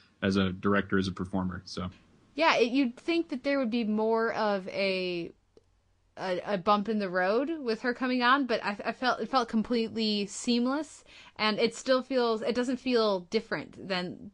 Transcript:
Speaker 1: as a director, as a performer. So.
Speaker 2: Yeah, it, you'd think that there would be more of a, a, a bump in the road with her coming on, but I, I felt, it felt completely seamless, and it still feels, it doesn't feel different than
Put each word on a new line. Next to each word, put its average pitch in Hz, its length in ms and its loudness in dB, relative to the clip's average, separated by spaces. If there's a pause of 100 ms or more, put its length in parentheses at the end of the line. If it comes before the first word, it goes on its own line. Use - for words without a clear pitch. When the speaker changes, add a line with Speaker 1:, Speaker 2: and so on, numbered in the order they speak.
(220)
Speaker 1:
as 98 140 4
a 95 160 2
director, 98 440 2
as 95 120 2
a 92 40 -2
performer. 92 540 -4
So. 92 240 -8 (440)
Speaker 2:
Yeah, 302 220 2
it, 247 140 4
you'd 254 260 2
think 339 320 -2
that 247 160 -8
there 277 140 0
would 254 120 0
be 233 140 0
more 220 480 0
of 202 360 0
a, 185 640 -2 (840)
a, 180 240 -4 (140)
a 196 40 0
bump 208 300 2
in 220 100 0
the 196 120 0
road 202 400 2 (100)
with 226 220 -4
her 247 100 0
coming 254 300 0
on, 262 240 4
but 226 180 0
I, 202 120 -4 (100)
I 226 60 -2
felt, 247 280 -2
it 220 80 -4
felt 240 200 2
completely 220 800 0
seamless, 247 800 -2 (320)
and 214 220 0
it 226 160 0
still 262 280 0
feels, 240 400 0
it 226 120 0
doesn't 247 240 -2
feel 220 420 2
different 180 680 -6
than 180 460 -4